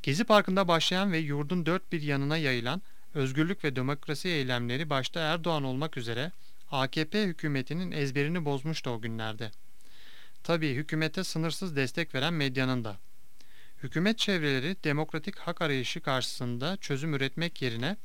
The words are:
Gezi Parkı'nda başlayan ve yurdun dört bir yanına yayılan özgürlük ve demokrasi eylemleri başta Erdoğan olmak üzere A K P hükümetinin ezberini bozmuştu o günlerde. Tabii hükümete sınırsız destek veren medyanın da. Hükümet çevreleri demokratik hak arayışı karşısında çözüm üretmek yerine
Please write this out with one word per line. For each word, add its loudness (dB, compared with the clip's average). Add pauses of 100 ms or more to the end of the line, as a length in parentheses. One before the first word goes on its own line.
Gezi 2
Parkı'nda 6
başlayan 4
ve 2
yurdun 0
dört 0
bir 0
yanına 2
yayılan 2 (320)
özgürlük 2
ve 2
demokrasi -2
eylemleri 0
başta 0
Erdoğan 2
olmak -2
üzere -2 (380)
A 2
K 0
P 0
hükümetinin 0
ezberini 0
bozmuştu 0
o -2
günlerde. -4 (920)
Tabii 2
hükümete 0
sınırsız -2
destek 0
veren 2
medyanın 2
da. -4 (840)
Hükümet 2
çevreleri 2
demokratik 0
hak -4
arayışı 0
karşısında 0
çözüm -2
üretmek -2
yerine 0